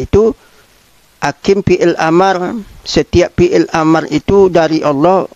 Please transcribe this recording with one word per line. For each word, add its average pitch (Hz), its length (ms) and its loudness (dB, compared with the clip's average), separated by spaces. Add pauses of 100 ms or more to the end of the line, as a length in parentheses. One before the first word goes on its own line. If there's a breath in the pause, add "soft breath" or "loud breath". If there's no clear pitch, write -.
itu, 214 320 0 (880 soft breath)
akim 196 400 -2
fi'il 180 400 0
amar, 180 560 -2 (240)
setiap - 560 -2
fi'il 175 320 0
amar 160 400 0
itu 190 400 2
dari 160 320 0
Allah 151 540 0